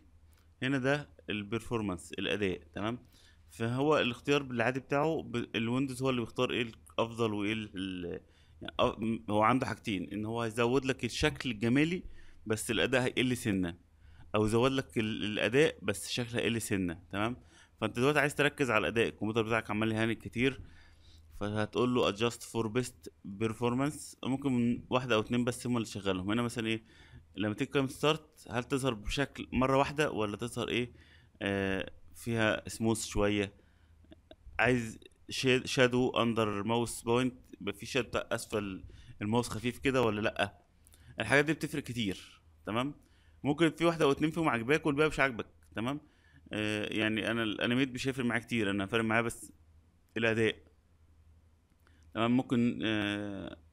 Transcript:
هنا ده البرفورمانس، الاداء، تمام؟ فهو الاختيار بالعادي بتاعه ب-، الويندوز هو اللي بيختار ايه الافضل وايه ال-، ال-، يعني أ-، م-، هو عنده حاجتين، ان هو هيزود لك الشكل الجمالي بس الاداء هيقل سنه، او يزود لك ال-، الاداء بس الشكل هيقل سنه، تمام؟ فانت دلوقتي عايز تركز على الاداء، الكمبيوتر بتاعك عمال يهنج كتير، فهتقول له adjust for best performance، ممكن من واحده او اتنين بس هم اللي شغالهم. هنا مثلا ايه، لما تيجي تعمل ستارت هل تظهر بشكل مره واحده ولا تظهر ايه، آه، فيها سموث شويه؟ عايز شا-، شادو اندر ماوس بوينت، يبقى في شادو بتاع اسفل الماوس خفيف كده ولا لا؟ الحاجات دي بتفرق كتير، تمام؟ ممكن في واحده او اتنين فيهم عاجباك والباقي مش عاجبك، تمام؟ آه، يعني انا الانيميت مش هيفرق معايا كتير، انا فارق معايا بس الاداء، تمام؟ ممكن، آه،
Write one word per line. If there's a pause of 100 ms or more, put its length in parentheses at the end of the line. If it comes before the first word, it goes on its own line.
(640)
هنا
ده (200)
البرفورمانس،
الاداء، (120)
تمام؟ (500)
فهو
الاختيار
بالعادي
بتاعه
ب-،
الويندوز
هو
اللي
بيختار
ايه
الافضل
وايه
ال-،
ال-، (400)
يعني
أ-،
م-،
هو
عنده
حاجتين،
ان
هو
هيزود
لك
الشكل
الجمالي (420)
بس
الاداء
هيقل
سنه، (580)
او
يزود
لك
ال-،
الاداء
بس
الشكل
هيقل
سنه، (120)
تمام؟ (440)
فانت
دلوقتي
عايز
تركز
على
الاداء،
الكمبيوتر
بتاعك
عمال
يهنج
كتير، (800)
فهتقول
له
adjust
for (120)
best (340)
performance،
ممكن
من
واحده
او
اتنين
بس
هم
اللي
شغالهم.
هنا
مثلا
ايه، (520)
لما
تيجي
تعمل
ستارت
هل
تظهر
بشكل
مره
واحده
ولا
تظهر
ايه، (500)
آه، (240)
فيها
سموث
شويه؟ (1040)
عايز (320)
شا-،
شادو
اندر
ماوس
بوينت، (280)
يبقى
في
شادو
بتاع
اسفل (380)
الماوس
خفيف
كده
ولا
لا؟ (580)
الحاجات
دي
بتفرق
كتير، (240)
تمام؟ (480)
ممكن
في
واحده
او
اتنين
فيهم
عاجباك
والباقي
مش
عاجبك، (280)
تمام؟ (520)
آه،
يعني
انا
الانيميت
مش
هيفرق
معايا
كتير،
انا
فارق
معايا
بس (640)
الاداء، (1600)
تمام؟
ممكن،
آه، (160)